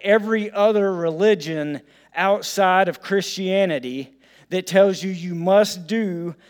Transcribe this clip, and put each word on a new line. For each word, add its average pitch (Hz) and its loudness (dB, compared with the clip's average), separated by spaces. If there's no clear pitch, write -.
every 214 2
other 202 2
religion 160 0
outside 190 2
of - -8
Christianity, 185 -4
that 185 -4
tells 190 4
you 190 -4
you 175 -8
must 185 0
do 175 -4